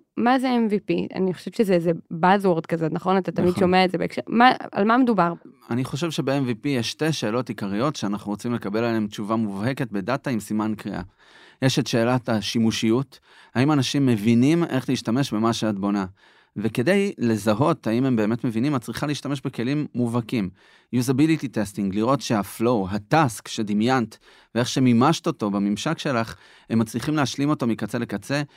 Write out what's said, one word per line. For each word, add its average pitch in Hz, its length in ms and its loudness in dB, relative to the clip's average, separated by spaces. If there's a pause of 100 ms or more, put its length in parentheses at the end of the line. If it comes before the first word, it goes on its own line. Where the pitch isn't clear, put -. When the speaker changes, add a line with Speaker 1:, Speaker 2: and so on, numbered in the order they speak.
(160)
Speaker 1:
מה 247 220 4
זה 254 180 -2
אם 233 140 2
וי 202 100 0
פי? 175 340 -2
אני 185 200 0
חושבת - 200 -12
שזה 196 200 2
איזה 170 160 2 (220)
buzzword 180 560 2
כזה, 160 220 -2
נכון? 180 260 0
אתה 180 160 -2
תמיד 175 160 2
Speaker 2:
נכון. 180 120 0
Speaker 1:
שומע 185 240 6
את 180 60 2
זה 175 80 -4
בהקשר, 175 300 -4
מה, 240 220 6 (220)
על 202 120 0
מה 226 140 4
מדובר? 196 340 2 (380)
Speaker 2:
אני 123 140 0
חושב 147 260 -4
שב-M 139 400 0
V 110 140 -4
P 143 40 -2
יש 123 220 -2
שתי 156 220 -2
שאלות 120 360 -2
עיקריות 107 480 -2
שאנחנו 101 360 -4
רוצים 120 220 -4
לקבל 110 300 -2
עליהן 113 220 0
תשובה 107 300 -4
מובהקת 113 560 -4
בדאטה 107 380 -4
עם 113 100 -2
סימן 107 360 -2
קריאה. 92 260 -8 (600)
יש 135 160 2
את 131 80 0
שאלת 123 420 0
השימושיות, 113 920 0 (360)
האם 139 180 2
אנשים 139 340 2
מבינים 120 580 4
איך - 240 -4
להשתמש 127 460 -2
במה 113 180 2
שאת 110 260 -2
בונה? 101 280 -2 (500)
וכדי 131 640 0
לזהות 110 680 0
האם 117 180 0
הם 131 120 0
באמת 110 280 0
מבינים, 127 320 -2
את 120 40 -2
צריכה 120 260 -6
להשתמש 139 380 -6
בכלים 135 500 -4
מובהקים. 117 560 -2 (460)
Usability 139 500 2
testing, 101 480 -2
לראות 123 260 2
שהפלואו, 113 720 0
הטאסק 113 580 0
שדמיינת, 110 720 0 (360)
ואיך 120 140 0
שמימשת 131 580 4
אותו 117 240 -2
בממשק 101 480 -2
שלך, 113 380 -4 (340)
הם 113 80 2
מצליחים 120 380 -2
להשלים 143 340 0
אותו 147 160 -2
מקצה 113 320 -4
לקצה, 117 440 -4 (140)